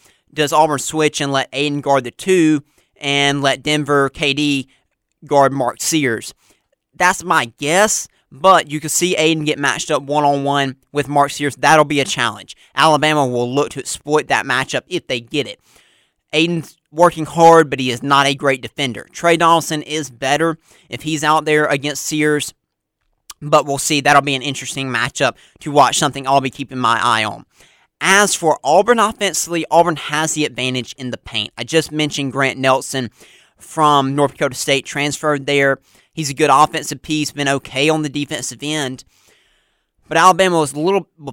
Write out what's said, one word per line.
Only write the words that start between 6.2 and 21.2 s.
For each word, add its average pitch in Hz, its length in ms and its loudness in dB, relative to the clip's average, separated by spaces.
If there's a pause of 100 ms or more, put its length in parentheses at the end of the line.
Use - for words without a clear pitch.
That's 180 300 0
my 160 220 0 (120)
guess, 180 480 0 (240)
but 151 400 4
you 151 80 -4
can 151 120 -8
see 180 260 0
Aden 160 280 0
get 147 140 -2
matched 143 320 -2
up 143 120 -2
one-on-one 139 720 -2 (160)
with 143 160 -4
Mark 143 240 2
Sears. 147 240 -4
That'll 151 280 6
be 147 140 -2
a 135 60 2
challenge. 107 520 -6 (200)
Alabama 147 500 4
will 123 260 -2
look 143 180 0
to 143 100 -12
exploit - 480 -2
that 110 180 0
matchup 131 400 -2
if 175 220 -8
they 127 100 -4
get 117 300 -6
it. - 100 -18 (760)
Aden's 165 440 -2 (140)
working 165 360 2
hard, 165 440 6
but 139 100 -6
he 127 100 -2
is 117 120 -6
not 139 240 2
a 143 80 0
great 135 260 -2
defender. 131 520 -8
Trey 170 240 2
Donaldson 165 460 2
is 151 280 -8
better 147 480 -2 (300)
if - 140 -12
he's 156 220 -4